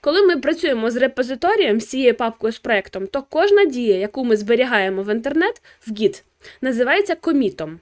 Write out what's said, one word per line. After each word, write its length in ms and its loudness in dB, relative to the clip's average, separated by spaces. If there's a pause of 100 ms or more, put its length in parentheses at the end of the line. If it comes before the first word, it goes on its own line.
Коли 200 2
ми 160 4
працюємо 540 -2
з 40 -6
репозиторієм, 840 0
з 60 -12
цією 280 2
папкою, 380 -4
з 60 -14
проєктом, 480 -4
то 220 -6
кожна 360 4
дія, 320 0
яку 280 -4
ми 120 4
зберігаємо 640 0
в 100 -2
інтернет, 480 -2 (260)
в 40 -10
Git, 320 -2 (380)
називається 540 0
комітом. 680 -2